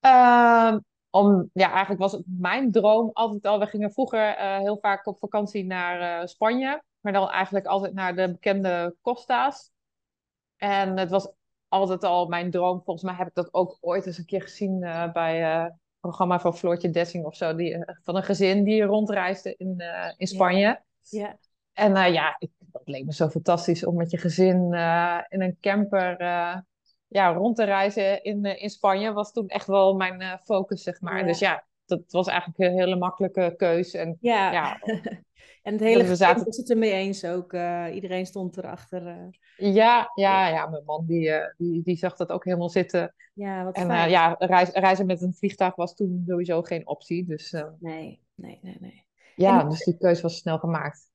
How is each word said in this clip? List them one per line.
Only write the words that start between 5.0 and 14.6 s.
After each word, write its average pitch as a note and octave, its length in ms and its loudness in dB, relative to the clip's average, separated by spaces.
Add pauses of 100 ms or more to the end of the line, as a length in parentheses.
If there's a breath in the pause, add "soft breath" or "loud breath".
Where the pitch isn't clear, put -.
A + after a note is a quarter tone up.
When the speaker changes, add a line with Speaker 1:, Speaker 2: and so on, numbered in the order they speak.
Speaker 1:
op G#3 120 -10
vakantie G3+ 460 -4
naar, F3 560 -4
eh, F3+ 60 -8
Spanje. C4 560 -2 (160)
Maar G3+ 140 -6
dan G3 160 2
eigenlijk F#3+ 360 -2
altijd F#3+ 280 -2
naar F#3 220 -4
de F#3 160 0
bekende F3+ 680 -2
Costa's. B3 720 -4 (840)
En G3 400 0
het F#3+ 120 -2
was G3 220 -2 (360)
altijd F#3 360 0
al F3+ 240 2
mijn F3 240 -4
droom. F3+ 320 0
Volgens E3+ 220 -8
mij F#3 100 -6
heb F3+ 120 -6
ik - 60 -16
dat F3 200 -4
ook F3+ 280 -2
ooit F#3 240 -4
eens F3 120 -10
een F3 80 -12
keer F#3+ 160 -4
gezien, F#3+ 420 -6